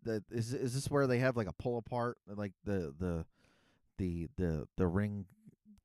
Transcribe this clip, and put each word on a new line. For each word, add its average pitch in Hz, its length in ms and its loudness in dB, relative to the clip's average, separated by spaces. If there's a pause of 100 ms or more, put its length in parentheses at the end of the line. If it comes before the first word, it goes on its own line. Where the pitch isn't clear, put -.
that 110 260 -2
is, 117 220 -2
is 127 220 -2
this 135 160 -4
where 143 160 6
they 123 140 4
have, 131 180 4
like, 104 100 0
a 78 60 -4
pull 120 240 -2
apart? 120 480 -2
Like, 101 260 -6 (120)
the, 87 340 0
the, 85 260 0 (720)
the, 85 380 -2
the, 80 400 0
the 92 100 4
ring 101 380 0 (600)